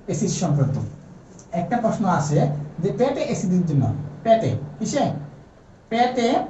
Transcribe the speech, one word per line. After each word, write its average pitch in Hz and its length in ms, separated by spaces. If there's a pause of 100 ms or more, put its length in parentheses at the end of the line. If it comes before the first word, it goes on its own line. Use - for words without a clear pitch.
অ্যাসিড 175 340
সংক্রান্ত, 143 340 (840)
একটা 240 220
প্রশ্ন 208 200 (160)
আছে 143 180 (460)
যে 190 60 (100)
পেটে 277 300
অ্যাসিডিটির 180 400
জন্য, 139 140 (420)
পেটে, 226 260 (260)
কিসে? 269 260 (880)
পেটে 240 360 (220)